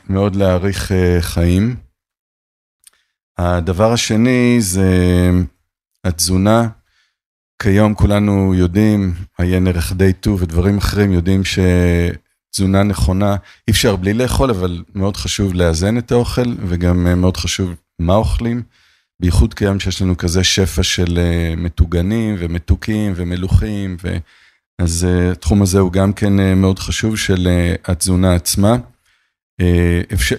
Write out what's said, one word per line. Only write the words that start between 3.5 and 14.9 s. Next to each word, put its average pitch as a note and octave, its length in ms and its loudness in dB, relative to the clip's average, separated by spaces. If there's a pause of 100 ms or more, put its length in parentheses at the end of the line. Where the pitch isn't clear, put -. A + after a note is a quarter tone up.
השני A#2+ 680 2
זה F#2+ 300 2 (1120)
התזונה. F#2 640 0 (920)
כיום G#2+ 320 4
כולנו G2+ 640 2
יודעים, F#2+ 580 2 (240)
עיין F#2 300 2
ערך F2 260 -2
די F#2+ 200 4
טו G2+ 260 -2
ודברים F2+ 380 0
אחרים, G2+ 340 0
יודעים F#2 340 2
שתזונה F2+ 1400 0
נכונה, G2+ 520 0 (320)
אי A2+ 40 2
אפשר G2+ 240 2
בלי F#2+ 180 0
לאכול, B2 360 0
אבל F#2 340 -4 (120)